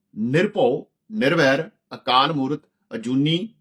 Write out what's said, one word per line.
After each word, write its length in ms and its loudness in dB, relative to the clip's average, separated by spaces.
ਨਿਰਭਉ 680 0
ਨਿਰਵੈਰ 580 2
ਅਕਾਲ 400 2
ਮੂਰਤ 260 -4
ਅਜੂਨੀ 640 -2